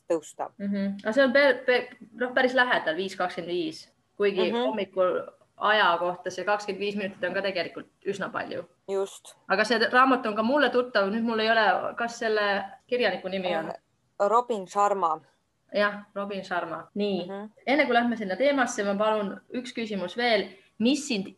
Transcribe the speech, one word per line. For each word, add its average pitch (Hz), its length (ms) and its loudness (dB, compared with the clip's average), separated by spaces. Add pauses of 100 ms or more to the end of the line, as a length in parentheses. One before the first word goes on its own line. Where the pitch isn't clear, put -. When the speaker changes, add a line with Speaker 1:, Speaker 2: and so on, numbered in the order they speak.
Speaker 1:
tõusta. 151 480 -4
Speaker 2:
Mhm. 202 460 -4
Aga 220 100 -2
see 269 100 6
on 254 100 4
pe-, 277 320 4
pe-, 247 220 2 (260)
noh, 247 200 -4
päris 254 220 2
lähedal, 208 400 2
viis 185 200 -6
kakskümmend 175 380 -4
viis, 160 320 -6 (340)
kuigi 202 300 2
Speaker 1:
Mhm. 220 60 0
Speaker 2:
hommikul 190 680 0 (360)
aja 202 420 4
kohta 180 320 -4
see 180 120 -8
kakskümmend 208 380 -2
viis 202 140 -4
minutit 202 280 -6
on 180 100 -4
ka 196 80 -2
tegelikult 170 440 -4 (200)
üsna 190 260 -6
palju. - 320 -6 (260)
Speaker 1:
Just. 196 460 -6 (120)
Speaker 2:
Aga 190 160 2
see 226 160 2
raamat 254 460 4
on 214 100 -4
ka 220 80 0
mulle 262 260 4
tuttav, 240 400 2
nüüd 226 140 -2
mul 226 160 -2
ei 220 120 2
ole, 208 440 2
kas - 240 -6
selle 208 460 0 (220)
kirjaniku 196 420 -2
nimi 180 260 -2
on? 160 140 -4
Speaker 1:
Äh, - 80 -10 (420)
Robin 208 480 2
Sharma. 190 540 2 (500)
Speaker 2:
Jah, 208 300 0 (140)
Robin 202 280 -6
Sharma. 165 520 -6
Nii. 196 320 -2
Speaker 1:
Mhm. 196 180 -10 (220)
Speaker 2:
Enne 277 180 4
kui 240 80 2
lähme 240 240 2
sinna 190 180 -4
teemasse, 254 480 2
ma 202 120 0
palun 208 440 0 (140)
üks 247 180 -8
küsimus 208 460 -6
veel. 233 320 2 (300)
Mis 269 280 2
sind 196 200 -2 (100)